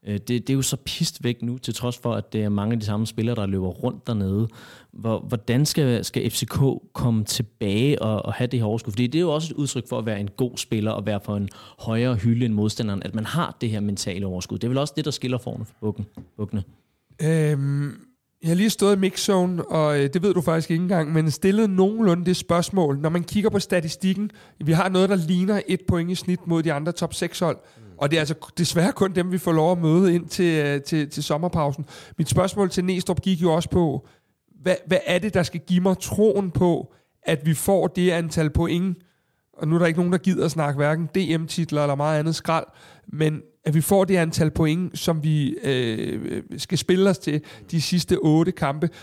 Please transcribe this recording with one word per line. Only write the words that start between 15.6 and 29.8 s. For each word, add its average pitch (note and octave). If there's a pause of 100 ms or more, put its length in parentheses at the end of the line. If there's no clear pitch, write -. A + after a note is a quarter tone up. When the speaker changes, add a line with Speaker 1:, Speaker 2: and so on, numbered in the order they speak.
Speaker 1:
fra -
Bukken-, G#2 (300)
Bukkene. G2+ (600)
Speaker 2:
Øhm, C#3+ (500)
jeg E3
har E3+
lige G#3
stået G3+
i -
mixzone, F#3
og, D3+
øh, C#3
det F3
ved G3
du F3+
faktisk D#3+
ikke E3
engang, E3+
men D#3+
stillede G#3
nogenlunde F#3+
det F3+
spørgsmål. E3+
Når D#3
man F3
kigger G#3
på G3+
statistikken, F#3 (340)
vi D#3
har F3+
noget, F#3
der G3+
ligner F#3
et F#3
point F3
i F#3
snit F3+
mod E3
de D#3+
andre D3+
top E3+
seks -
hold, E3
mm. - (160)
Og C#3+
det D#3+
er D#3+
altså D3+ (240)
desværre F3+
kun F#3+
dem, F3+
vi F#3
får F3
lov D#3+
at F3
møde E3+